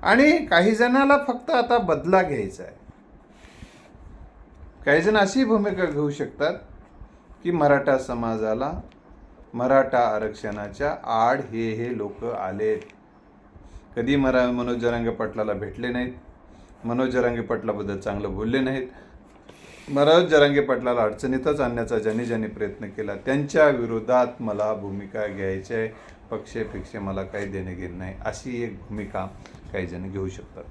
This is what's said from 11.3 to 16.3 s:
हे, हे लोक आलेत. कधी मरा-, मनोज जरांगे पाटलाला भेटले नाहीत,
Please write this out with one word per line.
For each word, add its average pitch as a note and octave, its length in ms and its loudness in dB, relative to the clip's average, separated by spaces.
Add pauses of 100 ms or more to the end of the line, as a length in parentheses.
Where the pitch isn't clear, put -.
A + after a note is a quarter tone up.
हे, A2+ 340 -4
हे A#2 240 -4
लोक G#2 260 -8
आलेत. G#2 560 -2 (1160)
कधी B2 200 0
मरा-, B2+ 360 2
मनोज B2 260 -2
जरांगे A#2 320 0
पाटलाला A2 440 -4
भेटले G2+ 340 -6
नाहीत, B2 260 -4 (720)